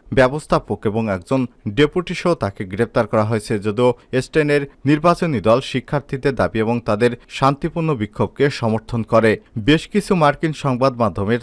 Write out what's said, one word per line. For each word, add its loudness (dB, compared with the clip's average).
ব্যবস্থাপক 0
এবং -2
একজন -2
ডেপুটি 0
সহ 0
তাকে -6
গ্রেপ্তার -2
করা 0
হয়েছে, -2
যদিও 0
স্টেইনের 0
নির্বাচনী 2
দল 4
শিক্ষার্থীদের -4
দাবি -2
এবং 0
তাদের 0
শান্তিপূর্ণ -2
বিক্ষোভকে -2
সমর্থন -4
করে। 2
বেশ 2
কিছু 0
মার্কিন 0
সংবাদ 0
মাধ্যমের 0